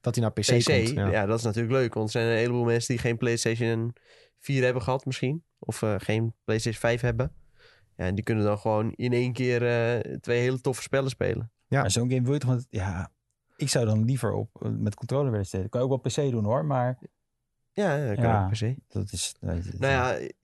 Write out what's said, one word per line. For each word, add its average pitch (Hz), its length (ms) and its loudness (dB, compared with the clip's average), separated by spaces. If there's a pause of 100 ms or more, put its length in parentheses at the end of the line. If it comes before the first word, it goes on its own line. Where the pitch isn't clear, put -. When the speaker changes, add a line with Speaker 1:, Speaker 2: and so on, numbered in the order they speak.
Speaker 1:
Dat 120 140 -2
hij 120 100 2
naar 107 80 2
P - 80 -2
C - 0 -
Speaker 2:
P 120 180 4
C, 117 60 4
Speaker 1:
komt, 113 260 4
ja. 101 200 0
Speaker 2:
ja, 101 160 2
dat 113 120 2
is 113 60 -4
natuurlijk 113 300 0
leuk. 127 200 2
Want 110 120 -2
er 107 60 -4
zijn 117 180 2
een 117 60 4
heleboel 120 280 2
mensen 117 300 2
die 117 80 -2
geen 117 140 2
PlayStation 117 760 0 (460)
vier 135 260 0
hebben 123 180 2
gehad 131 220 -2
misschien. 135 400 -4 (140)
Of, - 240 -6
eh, 107 160 0
geen 110 360 -2 (100)
PlayStation 113 360 -2
vijf 117 200 0
hebben. 123 320 -2 (640)
Ja, 90 100 -6
en 92 80 0
die 98 100 -2
kunnen 110 200 0
dan 104 140 2
gewoon 110 340 0
in 123 200 -2
één 123 200 0
keer, 120 340 0
eh, 117 480 0
twee 120 260 -2
hele 127 200 0
toffe - 220 -2
spellen 135 280 0
spelen. 92 400 -2 (180)
Speaker 1:
Ja. 135 120 2
Speaker 3:
Maar 117 100 0
zo'n 120 200 0
game 127 120 2
wil 127 100 0
je 147 60 0
toch 127 160 0
met, 120 160 -4
ja, 92 400 -4 (460)
ik 143 120 -2
zou 123 180 2
dan 107 180 4
liever 117 280 0
op, 107 300 -6
eh, 110 80 -4
met 107 240 -2
controller 131 360 -2
willen 101 160 -2
spelen. 95 220 -4
Kan 123 120 -4
je 131 60 0
ook 131 160 0
wel 120 100 -2
P 143 160 0
C - 20 0
doen 113 140 0
hoor, 127 200 0
maar 127 340 0 (760)
Speaker 2:
Ja, 185 240 0
ja, 135 180 0
kan 120 100 0
Speaker 3:
Ja, 107 200 4
Speaker 2:
ook 95 60 -2
P 107 40 0
C. 117 380 -4
Speaker 3:
dat 101 200 -4
is, - 280 -6
dat 87 160 -4
is 87 80 -4 (140)
Speaker 2:
Nou 135 140 0
ja 120 360 0 (160)